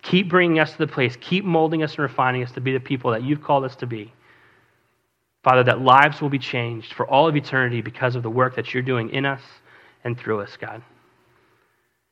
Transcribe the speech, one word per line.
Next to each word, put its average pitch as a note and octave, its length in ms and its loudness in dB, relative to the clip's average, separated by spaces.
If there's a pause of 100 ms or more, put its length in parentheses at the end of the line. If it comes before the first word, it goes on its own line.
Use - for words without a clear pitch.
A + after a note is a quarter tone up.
keep F#3 280 0
bringing F3 300 4
us D3+ 120 2
to - 80 -20
the D#3 80 0
place, B2 340 -2
keep F#3+ 240 -2
molding D#3+ 380 0
us D3+ 80 -4
and - 80 -14
refining B2+ 440 0
us A#2+ 100 -10
to - 80 -10
be C3 120 -2
the C3 60 0
people B2+ 320 -4
that A2+ 120 -2
you've D3 200 -4
called C#3 200 0
us C3 140 -8
to - 80 -8
be. A2 260 -10 (1300)
Father, B2+ 200 6
that A#2+ 160 2
lives C3+ 400 6
will D3 100 -2
be C#3 100 -2
changed A#2 540 -8
for - 140 -4
all C#3+ 220 4
of D3 80 0
eternity B2+ 420 -2
because B2 380 -4
of A#2+ 60 -6
the A2+ 60 -6
work B2+ 260 0
that A#2+ 180 -8
you're B2+ 100 -2
doing B2 280 -2
in C#3 140 -4
us C#3 160 -4 (600)
and A#2+ 160 -6
through G#2+ 220 -4
us, G2 160 -14
God. A2 240 -14 (1300)